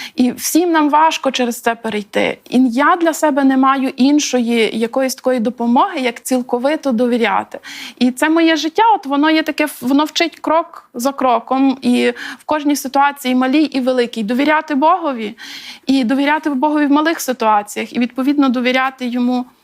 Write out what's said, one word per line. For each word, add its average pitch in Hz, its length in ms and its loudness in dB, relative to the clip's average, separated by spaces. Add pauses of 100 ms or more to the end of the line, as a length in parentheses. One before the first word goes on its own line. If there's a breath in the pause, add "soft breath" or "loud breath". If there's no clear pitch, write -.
(160 loud breath)
І 247 160 2
всім 339 380 0
нам 302 200 2
важко 302 400 2
через 240 300 -4
це 233 140 -2
перейти. 208 640 -4 (120)
І 254 180 4
я 285 280 2
для 330 180 0
себе 285 300 0
не 269 120 4
маю 269 320 2
іншої 240 920 0
якоїсь 254 360 -2
такої 254 260 -2
допомоги, 247 600 0
як 247 220 -4
цілковито 262 680 -2
довіряти. 220 640 -2 (400 loud breath)
І 247 120 2
це 302 180 0
моє 330 280 4
життя, 311 260 -2 (120)
от 294 120 -4
воно 285 240 2
є 311 120 2
таке, 302 260 -4 (120)
воно 277 240 2
вчить 330 360 -4
крок 320 540 -2
за 254 180 -2
кроком, 262 680 0
і 240 300 2 (260 loud breath)
в - 60 -20
кожній 294 320 -2
ситуації, 277 580 0
малій 262 300 2
і 269 160 -2
великій, 240 420 -2
довіряти 294 520 0
Богові, 277 600 0 (520 loud breath)
і 269 180 2
довіряти 285 460 0
Богові 294 360 0
в 269 40 0
малих 311 300 2
ситуаціях, 220 720 -2
і, - 60 -4
відповідно, 269 500 0
довіряти 254 580 -2
йому 247 400 -2 (180)